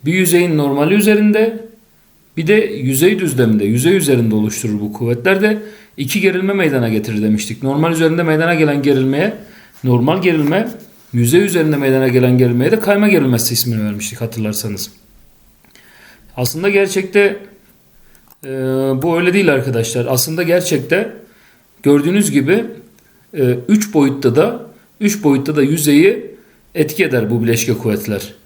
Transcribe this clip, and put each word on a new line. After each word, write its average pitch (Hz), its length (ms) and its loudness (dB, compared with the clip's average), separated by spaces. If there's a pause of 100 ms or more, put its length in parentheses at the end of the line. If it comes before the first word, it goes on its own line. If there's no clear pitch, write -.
Bir 147 80 -2
yüzeyin 175 460 2
normali 143 360 0
üzerinde, 214 720 2 (720)
bir 160 100 -4
de 196 80 4 (280)
yüzey 143 360 2
düzleminde, 123 460 0
yüzey 123 320 2
üzerinde 123 380 2
oluşturur 107 460 -2
bu 104 120 -6
kuvvetler 120 500 -2
de 214 160 0 (380)
iki 139 240 -4
gerilme 185 320 0
meydana 139 360 0
getirir 107 340 -2
demiştik. 110 400 -2
Normal 147 300 0
üzerinde 165 300 0
meydana 160 320 0
gelen 147 280 0
gerilmeye, 139 520 0 (500)
normal 127 380 2
gerilme, 175 460 0 (440)
yüzey 123 280 2
üzerinde 170 360 0
meydana 131 320 2
gelen 123 300 4
gerilmeye 123 320 2
de 220 100 2
kayma 202 280 2
gerilmesi 127 460 2
ismini 113 300 -2
vermiştik 104 360 -8
hatırlarsanız. 107 720 -8 (1500)
Aslında 151 340 -2
gerçekte, 196 680 0 (1080)
e, 135 40 -14 (540)
bu 170 160 0
öyle 175 140 0
değil 185 200 2
arkadaşlar. 123 560 -2
Aslında 156 340 -2
gerçekte 170 720 -2 (680)
gördüğünüz 151 480 2
gibi, 143 340 0 (720)
e, 123 200 0 (100)
üç 214 260 0
boyutta 131 420 2
da, 208 300 0 (340)
üç 202 240 -2
boyutta 147 320 0
da 147 60 2
yüzeyi 151 680 2 (440)
etki 170 300 -2
eder 117 260 -2
bu 113 120 0
bileşke 113 360 -2
kuvvetler. 104 560 -6 (120)